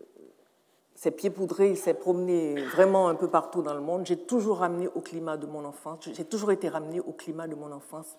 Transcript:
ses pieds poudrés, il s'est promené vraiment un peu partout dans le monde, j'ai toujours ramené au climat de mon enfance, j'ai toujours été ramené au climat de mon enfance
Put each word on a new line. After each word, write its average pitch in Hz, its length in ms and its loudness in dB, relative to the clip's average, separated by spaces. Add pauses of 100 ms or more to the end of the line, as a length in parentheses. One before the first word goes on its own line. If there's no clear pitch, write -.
(960)
ses - 160 -2
pieds 175 180 -2
poudrés, 190 420 2
il 185 60 2
s'est - 160 0
promené 170 720 2
vraiment 185 460 6
un 165 60 4
peu 175 140 0
partout 170 320 0
dans 147 140 -2
le 143 80 -6
monde, 175 240 -2
j'ai 175 100 0
toujours 208 420 0
ramené 175 300 0
au 165 140 -6
climat 165 340 -6
de 147 100 -8
mon 151 200 -8
enfance, 156 440 -12
j'ai 160 140 -8
toujours 208 280 0
été 185 180 0
ramené 160 300 -4
au 180 120 -6
climat 165 340 -8
de 156 80 -6
mon 147 160 -12
enfance 151 480 -14